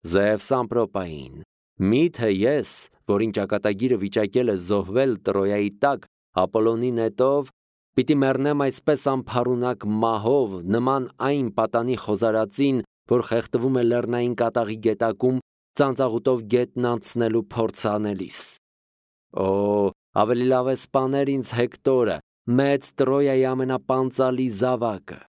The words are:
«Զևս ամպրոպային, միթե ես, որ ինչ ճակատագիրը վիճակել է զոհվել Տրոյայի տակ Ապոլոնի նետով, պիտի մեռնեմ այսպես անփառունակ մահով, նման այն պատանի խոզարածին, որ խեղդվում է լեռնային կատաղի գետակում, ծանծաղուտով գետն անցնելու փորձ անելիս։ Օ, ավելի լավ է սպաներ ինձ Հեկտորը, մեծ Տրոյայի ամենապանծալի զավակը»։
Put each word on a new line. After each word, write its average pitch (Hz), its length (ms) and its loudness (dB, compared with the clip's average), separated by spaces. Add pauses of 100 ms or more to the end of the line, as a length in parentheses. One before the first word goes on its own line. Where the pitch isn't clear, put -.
«Զևս 101 460 0
ամպրոպային, 98 920 -4 (380)
միթե 120 500 2
ես, 110 400 0 (320)
որ 101 220 0
ինչ 107 100 -2
ճակատագիրը 104 640 0
վիճակել 107 500 0
է 101 80 0
զոհվել 101 600 0
Տրոյայի 101 580 0
տակ 135 320 -2 (300)
Ապոլոնի 113 560 2
նետով, 123 580 0 (460)
պիտի 135 200 2
մեռնեմ 139 460 2
այսպես 139 420 0
անփառունակ 123 880 -2
մահով, 113 680 2
նման 123 520 0
այն 131 360 -2
պատանի 117 460 0
խոզարածին, 110 840 0 (220)
որ 120 200 2
խեղդվում 120 540 -2
է 120 80 2
լեռնային 120 520 0
կատաղի 113 420 0
գետակում, 113 600 0 (380)
ծանծաղուտով 127 680 0
գետն 120 460 0
անցնելու 113 560 0
փորձ 113 400 -4
անելիս։ 104 560 -4 (920)
Օ, 95 140 0 (640)
ավելի 120 380 2
լավ 127 200 2
է 131 80 0
սպաներ 135 560 0
ինձ 131 180 -4
Հեկտորը, 120 680 0 (280)
մեծ 139 460 2
Տրոյայի 135 520 2
ամենապանծալի 131 1040 0
զավակը»։ 110 680 -2 (200)